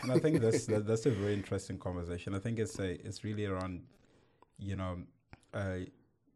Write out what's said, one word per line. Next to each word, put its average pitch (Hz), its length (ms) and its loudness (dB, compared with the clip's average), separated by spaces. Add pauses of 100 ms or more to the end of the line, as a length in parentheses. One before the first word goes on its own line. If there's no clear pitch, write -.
and 127 100 0
I 127 60 8
think 156 220 4
that's, 113 260 4
that, 107 200 2
that's 110 200 2
a 143 40 6
very 101 240 2
interesting 95 440 -2
conversation. 90 560 -4
I 98 40 0
think 117 200 -2
it's 107 200 -2
a, 92 280 -4
it's 101 180 -8
really 104 220 -2
around, 92 360 -4 (760)
you 98 180 -4
know, 92 220 -4 (540)
uh, 95 260 -2 (580)